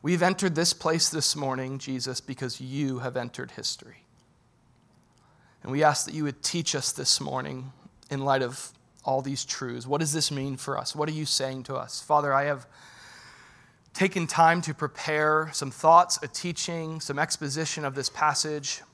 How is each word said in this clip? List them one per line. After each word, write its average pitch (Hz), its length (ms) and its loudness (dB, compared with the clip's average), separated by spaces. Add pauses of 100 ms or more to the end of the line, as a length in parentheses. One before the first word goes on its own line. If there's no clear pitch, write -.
we've 170 220 4
entered 185 320 2
this 165 180 4
place 160 360 2
this 156 260 0
morning, 131 420 -4
Jesus, 131 440 -6
because 127 380 -8
you 131 400 -2
have 127 160 -6
entered 123 360 -6
history. - 520 -8 (1600)
And - 100 -6
we 143 120 2
ask 147 220 6
that - 100 -10
you 156 80 -2
would 143 180 -4
teach - 320 0
us - 180 -2
this - 300 2
morning 135 500 -6 (380)
in 135 160 -2
light 135 160 4
of 127 320 -6 (300)
all 135 180 0
these 139 240 -6
truths. 120 420 -8
What 147 140 0
does 151 100 2
this 151 200 0
mean 135 260 -4
for 139 200 -4
us? 127 160 -4
What 151 140 -2
are 156 60 -4
you 156 120 -4
saying 131 380 -2
to 131 140 -6
us? - 240 -8
Father, 143 320 4
I 139 100 4
have 143 240 -2 (1300)
taken 190 340 2
time 165 360 6
to 156 100 -4
prepare 156 800 0
some 139 180 -4
thoughts, 170 500 6
a 160 60 -8
teaching, 165 720 -6
some 143 180 -6
exposition 151 680 -2
of 135 100 -4
this 135 140 -4
passage. 151 720 0 (120)